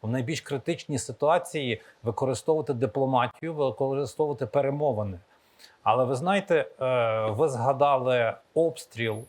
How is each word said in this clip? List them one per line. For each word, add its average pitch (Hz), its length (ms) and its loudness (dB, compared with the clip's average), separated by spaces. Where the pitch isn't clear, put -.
в 110 60 -6
найбільш 123 320 -4
критичній - 580 -6
ситуації 143 800 -2
використовувати 135 720 -2
дипломатію, 131 800 0
використовувати 139 920 -2
перемовини. 135 720 -2
Але 110 220 4
ви 135 100 0
знаєте, 175 520 2
е, 117 460 2
ви 113 220 0
згадали 127 880 2
обстріл 117 760 -2